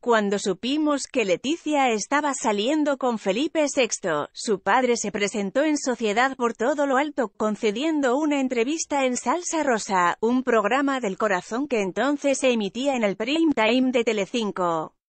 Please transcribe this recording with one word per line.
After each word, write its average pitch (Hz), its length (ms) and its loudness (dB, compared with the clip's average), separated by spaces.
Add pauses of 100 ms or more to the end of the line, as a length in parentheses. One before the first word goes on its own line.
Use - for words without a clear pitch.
Cuando 208 380 2
supimos 277 720 0
que 240 140 0
Leticia 269 640 0
estaba 277 460 0
saliendo 269 640 0
con 247 200 0
Felipe 285 520 0
sexto, 160 640 -2
su 196 260 -2
padre 240 380 2
se 202 120 -4
presentó 202 540 -2
en 302 140 0
Sociedad 240 580 0
por 233 160 -2
todo 285 340 0
lo 262 120 2
alto, 285 400 -2
concediendo 240 800 0
una 294 200 0
entrevista 262 680 -2
en 247 100 0
Salsa 320 460 -2
Rosa, 196 580 2
un 247 220 2
programa 247 580 2
del 196 160 -4
corazón 220 520 -2
que 226 120 0
entonces 269 560 0
se 262 140 2
emitía 240 460 0
en 233 60 -2
el 202 140 0
prime 294 380 0
time 247 380 2
de 240 120 2
Telecinco. 190 920 -2 (140)